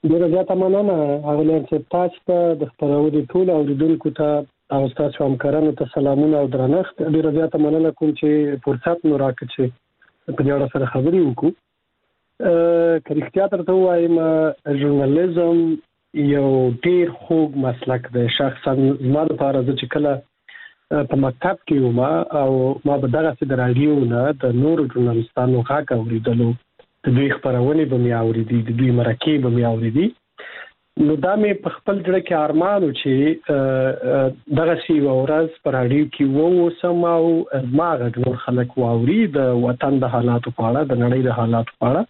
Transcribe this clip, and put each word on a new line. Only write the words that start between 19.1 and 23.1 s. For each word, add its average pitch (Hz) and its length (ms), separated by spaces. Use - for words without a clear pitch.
لپاره، 139 440
زه 135 80
چې 127 120
کله، 147 280
ا، - 880
په 127 120
مکتب 135 420
کې 151 160
وم 120 160
او 135 460
ما 143 120
به 131 100
دغسې 151 380